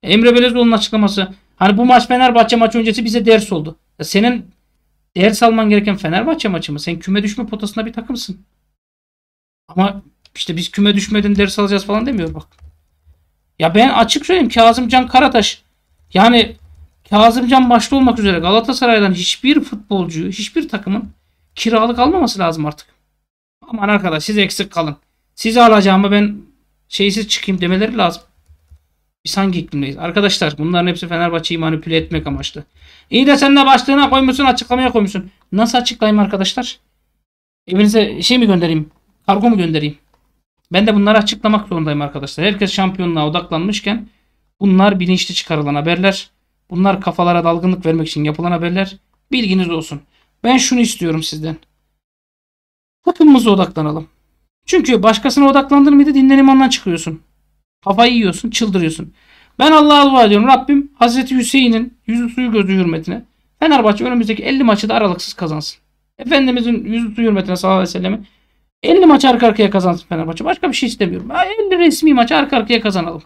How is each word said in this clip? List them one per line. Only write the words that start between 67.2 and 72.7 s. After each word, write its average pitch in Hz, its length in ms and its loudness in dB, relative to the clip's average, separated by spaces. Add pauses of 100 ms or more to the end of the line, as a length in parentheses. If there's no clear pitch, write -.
hürmetine 190 280 -2
sallallahu 190 220 0
aleyhi 185 100 -2
ve - 100 -8
selleme 190 220 -6 (640)
elli 359 240 4
maç 277 180 4
arka 240 220 2
arkaya 214 240 2
kazansın 180 360 -2
Fenerbahçe. 165 380 -8
Başka 359 240 -4
bir 262 80 -4
şey 247 120 -4
istemiyorum. 185 420 -6
Ha, 339 140 0
elli 392 340 -2
resmi 311 360 2
maçı 233 220 0
arka 285 200 0
arkaya 226 240 0